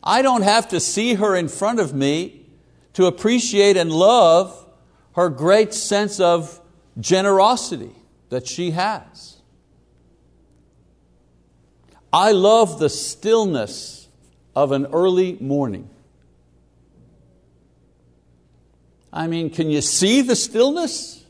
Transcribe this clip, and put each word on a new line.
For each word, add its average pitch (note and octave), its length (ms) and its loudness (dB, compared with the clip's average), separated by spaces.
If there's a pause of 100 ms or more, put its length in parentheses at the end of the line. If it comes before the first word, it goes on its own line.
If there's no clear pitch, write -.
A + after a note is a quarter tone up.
I A3 140 2
don't B3+ 220 0
have G#3+ 240 2
to F3+ 120 -4
see A3+ 360 -2
her G3 200 0
in E3+ 120 -2
front A3 320 -4
of D#3+ 120 -2
me C#3+ 540 -4 (480)
to F#3 140 2
appreciate G3+ 680 2
and E3+ 160 0
love F3+ 720 4 (500)
her F3 160 0
great F#3 440 2
sense G#3 460 -4
of E3+ 420 0 (380)
generosity F#3+ 880 0 (400)
that B2+ 180 -8
she F3 220 -6
has. F3+ 680 -8 (2750)
I G3 200 2
love G3 440 2
the D3+ 100 -2
stillness F#3+ 1200 -6 (480)
of C#3 160 0
an C#3 220 -2
early F3+ 480 0
morning. C3 480 -6 (3250)
I D#3+ 140 -8
mean, E3 240 -4
can D#3+ 220 -4
you D3 100 0
see A3 400 2
the B3 140 0
stillness? - 920 -2